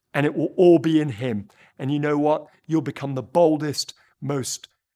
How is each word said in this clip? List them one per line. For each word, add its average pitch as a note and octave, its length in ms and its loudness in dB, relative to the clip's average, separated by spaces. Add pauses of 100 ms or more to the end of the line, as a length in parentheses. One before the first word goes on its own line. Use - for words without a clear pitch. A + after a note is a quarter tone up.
(120)
and C#3+ 140 0
it D#3 80 -2
will - 220 -4
all F3 220 8
be D#3 220 2
in D3 100 -2
him. A2 380 -6 (300)
And C#3 140 -6
you D3 60 -2
know D3 200 -2
what? D3+ 280 -2 (200)
You'll D#3 160 -2
become C#3 320 -10
the C3 80 -8
boldest, D3+ 720 0 (260)
most C3+ 480 -8 (280)